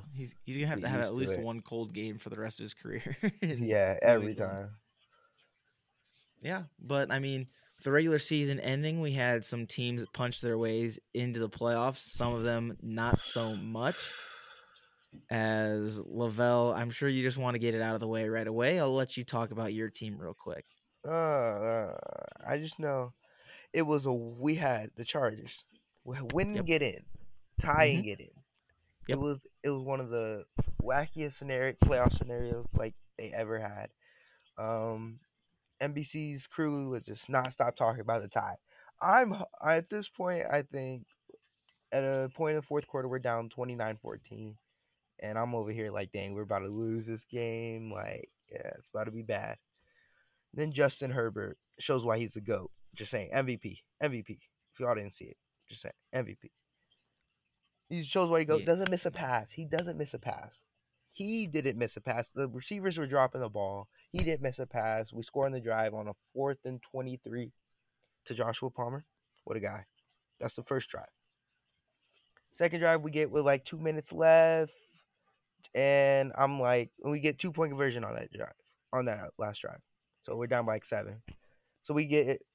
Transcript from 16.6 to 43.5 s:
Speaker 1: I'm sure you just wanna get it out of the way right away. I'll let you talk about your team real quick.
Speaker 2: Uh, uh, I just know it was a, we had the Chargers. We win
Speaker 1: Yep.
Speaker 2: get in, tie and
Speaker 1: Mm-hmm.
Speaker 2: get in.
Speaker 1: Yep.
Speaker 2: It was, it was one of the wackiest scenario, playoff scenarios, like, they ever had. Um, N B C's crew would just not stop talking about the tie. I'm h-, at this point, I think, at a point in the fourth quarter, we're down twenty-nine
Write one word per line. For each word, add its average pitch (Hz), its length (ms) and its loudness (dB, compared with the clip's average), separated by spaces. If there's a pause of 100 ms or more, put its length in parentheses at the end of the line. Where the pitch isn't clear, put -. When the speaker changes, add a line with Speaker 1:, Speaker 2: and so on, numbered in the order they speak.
Speaker 1:
I'm 117 180 -2
sure 139 180 0
you 131 140 2
just 127 140 0
wanna 123 220 0
get 117 140 2
it 110 80 0
out 113 140 0
of 110 40 -2
the 113 80 -2
way 110 220 0
right 110 180 -2
away. 123 320 2
I'll 139 140 4
let 131 240 0
you 123 60 -6
talk 117 260 -2
about 107 240 -4
your 110 160 -2
team 107 300 -8
real 85 160 -10
quick. - 300 -10 (380)
Speaker 2:
Uh, 147 80 -6
uh, 113 840 2 (500)
I 139 120 0
just 160 200 -8
know 135 340 -2 (600)
it 165 80 4
was 151 240 2
a, 131 80 2
we 120 420 0
had 127 400 0
the 117 100 -8
Chargers. 110 580 -2 (400)
We 131 180 -8
win 190 320 0
Speaker 1:
Yep. 202 120 0
Speaker 2:
get 160 180 4
in, 107 200 -2 (540)
tie 156 280 6
and 143 120 6
Speaker 1:
Mm-hmm. 190 80 2
Speaker 2:
get 101 140 -4
in. - 240 -20 (640)
Speaker 1:
Yep. 135 100 2
Speaker 2:
It - 20 -2
was, 143 200 0 (240)
it 147 80 0
was 135 100 -2
one 131 180 -2
of 127 100 -6
the 110 360 -2 (340)
wackiest 147 540 0
scenario, 131 400 0
playoff 123 420 6
scenarios, 120 600 -2
like, 113 180 0 (240)
they 110 140 -8
ever 110 280 -2
had. 104 300 -8 (760)
Um, 113 560 -4 (600)
N 143 120 -2
B 147 100 -4
C's 147 420 -8
crew 143 460 -2
would 120 140 -4
just - 220 -12
not 127 240 2
stop 123 240 2
talking 117 260 2
about 113 200 2
the 98 60 -8
tie. 101 300 -2 (440)
I'm 214 320 8
h-, 202 80 -4 (220)
at 165 260 4
this 208 180 -4
point, 180 380 -2
I 147 160 2
think, 131 460 -8 (840)
at 135 120 4
a 135 320 2
point 156 160 2
in 156 60 2
the 147 100 -4
fourth 147 180 0
quarter, 131 220 -2
we're 127 100 -2
down 117 320 0
twenty-nine 117 480 -4